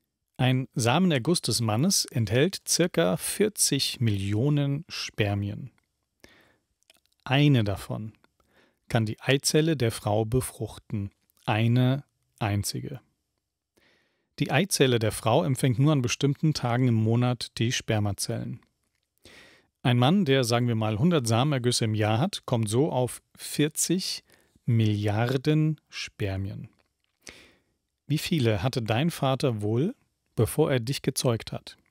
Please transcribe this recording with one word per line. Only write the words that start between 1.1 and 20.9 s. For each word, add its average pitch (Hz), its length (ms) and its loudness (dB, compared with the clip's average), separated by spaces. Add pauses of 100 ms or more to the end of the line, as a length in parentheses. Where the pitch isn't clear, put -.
des 110 200 -2
Mannes 120 440 0
enthält 123 600 0
circa 175 500 0
vierzig - 840 -2
Millionen 127 880 0
Spermien. 101 840 -4 (1600)
Eine 135 360 6
davon 107 480 -6 (760)
kann 110 180 2
die - 140 -8
Eizelle 156 560 2
der 117 160 0
Frau 107 320 0
befruchten. 110 880 -6 (340)
Eine 123 600 2 (340)
einzige. 104 640 -4 (1400)
Die 147 100 -2
Eizelle 135 480 4
der 107 140 2
Frau 127 320 2
empfängt 131 340 0
nur 147 140 4
an 139 100 2
bestimmten 143 520 0
Tagen 123 340 0
im 117 60 4
Monat 117 640 0
die 117 160 0
Spermazellen. 117 880 -4 (1200)
Ein 123 140 2
Mann, 165 260 4
der, 135 220 2
sagen 120 240 0
wir 113 60 0
mal, 110 240 -2